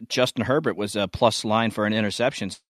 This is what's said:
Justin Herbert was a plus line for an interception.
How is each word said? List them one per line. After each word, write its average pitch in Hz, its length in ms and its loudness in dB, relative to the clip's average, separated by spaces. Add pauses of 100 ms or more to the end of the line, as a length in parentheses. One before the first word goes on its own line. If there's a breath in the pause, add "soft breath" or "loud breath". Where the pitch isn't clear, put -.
Justin 123 340 0
Herbert 127 320 0
was 101 220 -4
a 101 100 0
plus - 380 2
line 110 260 2
for 107 140 -2
an 107 80 2
interception. 110 580 0 (200)